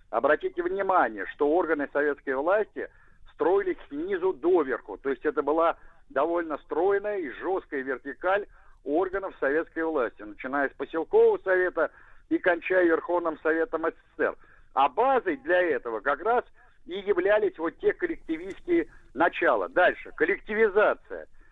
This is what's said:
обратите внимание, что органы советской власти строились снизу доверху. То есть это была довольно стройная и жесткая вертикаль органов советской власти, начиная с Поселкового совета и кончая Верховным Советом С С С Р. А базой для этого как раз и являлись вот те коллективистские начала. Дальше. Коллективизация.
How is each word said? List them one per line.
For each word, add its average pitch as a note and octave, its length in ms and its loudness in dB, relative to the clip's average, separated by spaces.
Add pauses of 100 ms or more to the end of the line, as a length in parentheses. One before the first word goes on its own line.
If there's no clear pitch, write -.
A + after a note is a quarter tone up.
обратите D3+ 520 0
внимание, F3 680 0
что D3 220 0
органы D#3+ 440 0
советской C#3+ 420 -2
власти E3 540 -2 (440)
строились F#3 440 0 (100)
снизу F3+ 460 -4
доверху. C3+ 640 0
То C#3 120 -6
есть C3+ 160 -4
это D3+ 160 -2
была D#3+ 360 0 (320)
довольно D#3+ 500 -2
стройная G3 580 -2
и D#3 120 -6
жесткая C#3 520 -6
вертикаль C#3 640 -4 (380)
органов F#3 560 -2
советской D#3 440 -2
власти, C#3 380 -2
начиная C3 480 -4
с - 40 -20
Поселкового F#3 680 2
совета F3+ 460 2 (400)
и E3 80 2
кончая F3+ 480 2
Верховным E3 540 0
Советом D#3+ 460 0
С D#3+ 80 -2
С - 240 -20
С - 20 -2
Р. A2 160 0 (380)
А C#3 160 4
базой A3+ 480 2
для E3+ 240 2
этого A#2+ 400 -2
как C#3 200 -2
раз A3+ 220 0 (420)
и F3+ 140 -8
являлись G3 580 2
вот D#3+ 220 -4
те G3 140 0
коллективистские E3+ 960 -4 (260)
начала. C#3+ 560 0
Дальше. D#3 460 0
Коллективизация. F#3 1120 0 (240)